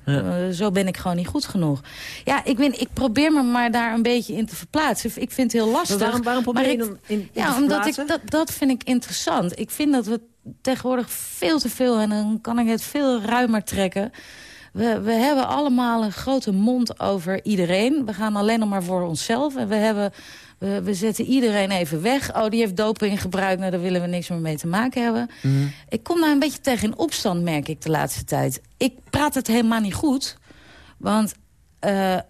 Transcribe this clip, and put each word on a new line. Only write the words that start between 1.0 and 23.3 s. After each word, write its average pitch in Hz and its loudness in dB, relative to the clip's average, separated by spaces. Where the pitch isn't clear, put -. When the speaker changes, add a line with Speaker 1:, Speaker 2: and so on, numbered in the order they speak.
Speaker 2:
niet 175 -2
goed 285 -4
genoeg." 151 0
Ja, 277 0
ik 277 0
ben, 269 2
ik 240 -2
probeer 269 2
me 294 4
maar 240 2
daar 233 0
een 226 2
beetje 240 0
in 220 -2
te 196 -10
verplaatsen. 247 -2
Ik - -6
vind 233 0
het 233 2
heel 220 2
lastig. 277 0
Speaker 1:
Maar 202 2
waarom, 240 0
waarom 247 0
probeer 247 0
Speaker 2:
Maar 262 2
Speaker 1:
je 247 2
Speaker 2:
ik, 233 -2
Speaker 1:
dan 202 -8
in, 208 -2
in 196 -6
Speaker 2:
ja, - 0
Speaker 1:
te 254 2
Speaker 2:
omdat 214 2
ik, 294 0
Speaker 1:
verplaatsen? 285 -6
Speaker 2:
dat, 311 2
dat - -6
vind 277 2
ik 254 0
interessant. - -2
Ik 220 -6
vind 302 0
dat 240 2
we 220 -2
tegenwoordig 254 -2
veel - -2
te 254 -2
veel... 247 2
en 214 2
dan 214 0
kan 233 -2
ik 233 4
het 226 0
veel 262 0
ruimer 226 2
trekken... 196 -2
We, 214 0
we 208 0
hebben 262 2
allemaal 247 2
een 208 -2
grote 262 -2
mond 226 2
over 190 -2
iedereen. 214 2
We 214 -4
gaan 208 -2
alleen 214 2
nog 214 2
maar 196 0
voor 180 -2
onszelf. 226 -2
En 240 -4
we 208 0
hebben, 208 2
we, 196 -2
we 196 -2
zetten 208 -2
iedereen 208 2
even 165 -2
weg. 262 0
"Oh, 220 2
die 226 2
heeft 202 0
doping 214 0
gebruikt, 190 0